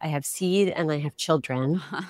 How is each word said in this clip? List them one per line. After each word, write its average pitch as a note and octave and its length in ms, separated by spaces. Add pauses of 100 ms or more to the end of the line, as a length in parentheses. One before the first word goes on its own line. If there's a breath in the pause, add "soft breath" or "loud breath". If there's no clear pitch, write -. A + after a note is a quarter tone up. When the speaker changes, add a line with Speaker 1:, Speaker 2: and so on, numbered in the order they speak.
Speaker 1:
I D#3+ 60
have D3 180
Seed F#3 440
and D#3+ 220
I D3+ 80
have D3 160
children, C#3 600
Speaker 2:
<laughs> F#3 160
Uh-huh. E3+ 180